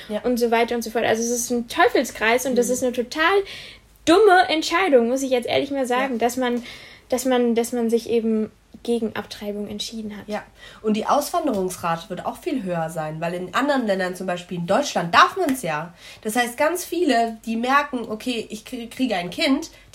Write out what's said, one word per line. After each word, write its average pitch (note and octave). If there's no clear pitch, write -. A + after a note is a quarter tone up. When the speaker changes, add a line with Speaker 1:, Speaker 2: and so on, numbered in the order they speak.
Speaker 1:
Ja. G#3
Speaker 2:
und A#3+
so A#3
weiter A#3
und A#3
so A3
fort. A3+
Also A3+
es A#3
ist A#3+
ein A#3+
Teufelskreis B3+
und B3+
das A#3+
Speaker 1:
Mhm. B3
Speaker 2:
ist B3
eine B3
total D#4
dumme F#4
Entscheidung, D#4
muss C4+
ich C4
jetzt A#3+
ehrlich C#4
mal C4+
sagen, B3+
Speaker 1:
Ja. A3+
Speaker 2:
dass A#3
man, A#3+
dass B3
man, A#3+
dass A#3
man A#3
sich A3+
eben A3
gegen A3+
Abtreibung G#3
entschieden G#3
hat. G3
Speaker 1:
Ja, G#3
und G#3+
die G#3+
Auswanderungsrate G3
wird F3
auch C4
viel C#4
höher E3
sein, D#3
weil E3+
in F3+
anderen C4
Ländern, F#3
zum F#3
Beispiel F3
in E3+
Deutschland, G3
darf F4+
man's D4+
ja. D#3+
Das G#3+
heißt, A#3
ganz D#4+
viele, A#3
die A3+
merken, C4
"Okay, A3
ich G#3+
krie-, A#3
kriege A3+
ein F3
Kind", D4+